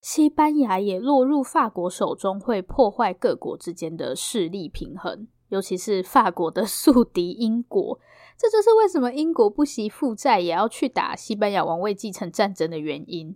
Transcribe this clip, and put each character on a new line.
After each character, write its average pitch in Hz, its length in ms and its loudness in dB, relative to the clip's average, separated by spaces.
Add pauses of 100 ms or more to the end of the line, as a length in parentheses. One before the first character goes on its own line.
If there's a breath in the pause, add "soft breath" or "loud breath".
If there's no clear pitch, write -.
西 - 260 2
班 302 300 2
牙 202 220 2
也 196 180 -2
落 262 260 4
入 285 160 2
法 254 300 0
国 180 180 -4
手 - 260 -4
中， 196 260 -4
会 208 200 -2
破 226 300 2
坏 185 240 0
各 196 220 0
国 - 200 -8
之 170 160 -10
间 165 240 -10
的 135 200 -6
势 185 320 -4
力 175 200 -10
平 - 300 -12
衡， - 300 -10 (220)
尤 196 120 -2
其 185 140 -6
是 185 260 -2
法 220 260 4
国 170 220 -2
的 196 160 -2
宿 240 380 4
敌 175 260 -2
英 226 320 -2
国。 - 380 -4 (380 soft breath)
这 453 120 0
就 440 100 4
是 427 140 6
为 440 120 6
什 359 140 0
么 240 140 0
英 311 180 -2
国 320 160 4
不 - 160 2
惜 214 240 -2
负 240 260 -4
债 214 260 2
也 175 120 0
要 196 160 2
去 - 180 -2
打 - 300 -4
西 - 180 -8
班 208 160 0
牙 185 140 0
王 165 160 -2
位 202 140 -2
继 196 180 -8
承 175 180 -10
战 196 220 0
争 165 180 -2
的 165 80 -8
原 151 280 -6
因， 165 300 -10